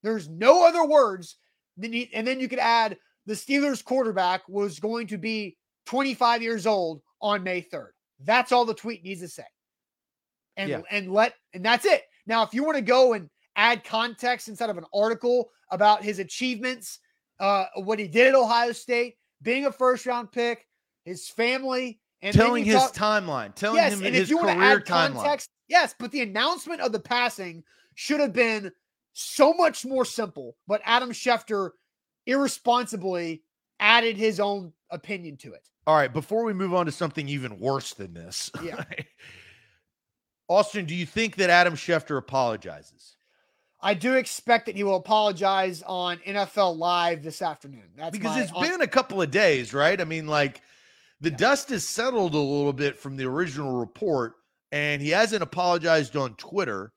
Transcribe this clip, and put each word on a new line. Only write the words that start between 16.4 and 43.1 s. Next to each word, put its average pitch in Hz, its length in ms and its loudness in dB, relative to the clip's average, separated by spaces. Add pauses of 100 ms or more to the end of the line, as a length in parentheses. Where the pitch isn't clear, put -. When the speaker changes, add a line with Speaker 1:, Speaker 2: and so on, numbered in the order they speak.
Speaker 1:
uh, 196 260 2 (100)
what 202 240 -2
he 208 80 -4
did 226 200 6
at 269 80 6
Ohio 240 360 4
State, 240 440 -4 (260)
being 254 240 -2
a 277 60 0
first 254 340 2
round 240 260 -4
pick, 233 360 -4 (380)
his 175 240 -12
family, 254 680 -2 (220)
and 202 120 -6
then 214 120 8
Speaker 2:
Telling 233 200 0
Speaker 1:
you 214 80 4
Speaker 2:
his 254 80 6
Speaker 1:
talk 262 120 0
Speaker 2:
timeline, 175 640 -2
telling 214 220 -2
Speaker 1:
Yes, 302 160 2
Speaker 2:
him 190 120 -6
Speaker 1:
and 240 100 -2
Speaker 2:
his 285 80 2
Speaker 1:
if - 60 -4
you 311 80 2
wanna - 180 2
Speaker 2:
career 254 220 4
Speaker 1:
add - 80 -4
Speaker 2:
timeline. 180 280 2
Speaker 1:
context, - 360 -2 (180)
yes, 311 300 2
but 240 140 -10
the 277 100 -4
announcement 269 600 -4
of 247 100 -2
the 214 80 -4
passing 196 640 -4 (320)
should 294 240 -2
have 269 140 0
been 220 380 0 (420)
so - 400 4
much 330 320 0
more 262 200 0
simple, 151 520 -10 (100)
but 208 180 -2
Adam 240 260 2
Schefter 220 600 -2 (560)
irresponsibly 214 1160 -2 (360)
added 226 360 4
his 208 240 -2
own 202 320 -4 (200)
opinion 170 460 -14
to 127 160 -20
it. - 140 -20 (200)
Speaker 2:
All 156 80 6
right, 135 180 2
before 208 300 -2
we 220 100 -2
move 185 200 -4
on 175 120 2
to 151 60 -4
something 151 360 -6
even 127 320 -8
worse 131 340 -4
than 98 200 -14
this, 85 380 -12 (100)
Speaker 1:
Yeah. 165 260 -12
Speaker 2:
<laughs> - 60 -16 (1500)
Austin, 208 380 2
do 156 80 -6
you 175 120 -4
think 220 320 -4
that 185 120 2
Adam 175 260 6
Schefter 156 420 -2
apologizes? 113 960 -6 (640)